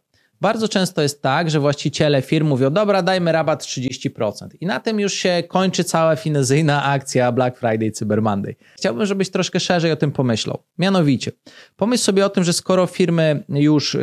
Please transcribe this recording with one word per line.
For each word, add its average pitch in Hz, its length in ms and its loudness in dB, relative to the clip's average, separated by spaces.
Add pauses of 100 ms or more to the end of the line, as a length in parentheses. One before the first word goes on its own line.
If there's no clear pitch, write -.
(420)
Bardzo 220 260 0
często 185 340 -2
jest 143 200 -2
tak, 156 300 0
że 156 80 2
właściciele 143 640 0
firm 156 260 0
mówią: 135 220 2
„Dobra, 196 320 2
dajmy 180 300 0
rabat 160 320 0
trzydzieści 127 460 -6
procent”. - 520 -6
I 160 40 -8
na 202 140 -4
tym 220 200 -4
już 202 140 -2
się 175 340 0
kończy 180 360 0
cała 160 320 2
finezyjna 143 680 0
akcja 135 480 0
Black 127 260 0
Friday, 110 340 -2
Cyber 107 300 -2
Monday. 101 340 -4 (220)
Chciałbym, 220 280 -2
żebyś 190 240 -2
troszkę 185 300 -2
szerzej 170 320 0
o 151 40 2
tym 151 160 -2
pomyślał. - 520 -2 (140)
Mianowicie, 175 540 2 (440)
pomyśl 233 280 0
sobie 196 220 2
o 202 40 0
tym, 196 140 0
że 170 100 0
skoro 185 320 2
firmy 165 640 0
już 147 540 2